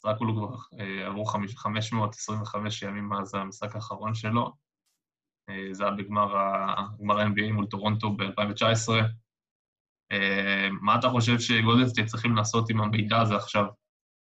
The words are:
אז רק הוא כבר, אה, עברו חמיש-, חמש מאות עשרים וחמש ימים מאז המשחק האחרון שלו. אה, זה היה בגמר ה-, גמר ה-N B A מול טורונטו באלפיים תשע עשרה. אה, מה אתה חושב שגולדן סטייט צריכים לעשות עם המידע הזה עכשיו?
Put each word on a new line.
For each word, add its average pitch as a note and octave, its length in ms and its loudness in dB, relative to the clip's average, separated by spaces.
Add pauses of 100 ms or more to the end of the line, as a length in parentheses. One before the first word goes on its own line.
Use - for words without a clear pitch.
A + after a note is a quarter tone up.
אז - 20 -8
רק G#2+ 120 0
הוא A2+ 180 0
כבר, G#2+ 440 -8
אה, F#2+ 280 -6
עברו G2+ 180 -6
חמיש-, G#2 300 -4
חמש A2 380 -4
מאות G#2+ 200 0
עשרים G#2+ 280 -6
וחמש G#2 400 -6
ימים G2+ 280 -6
מאז G2+ 260 -6
המשחק G2 400 -8
האחרון G#2+ 380 -6
שלו. A2 400 -2 (960)
אה, G2 220 -8
זה F#2+ 120 -6
היה G2+ 100 0
בגמר G2+ 440 0
ה-, G2 500 0 (120)
גמר G#2 200 2
ה-N G#2+ 100 4
B G#2 200 2
A A2 40 0
מול G#2 140 0
טורונטו G#2+ 440 0
באלפיים G2+ 420 -2
תשע A2 160 2
עשרה. A2+ 320 2 (1080)
אה, G2 560 2 (140)
מה G#2+ 180 4
אתה B2 100 2
חושב A#2+ 300 4
שגולדן A#2 480 6
סטייט A2 200 0
צריכים - 280 0
לעשות A2+ 340 2
עם A2 120 2
המידע G#2+ 400 2
הזה G#2+ 140 4
עכשיו? G#2 300 0 (680)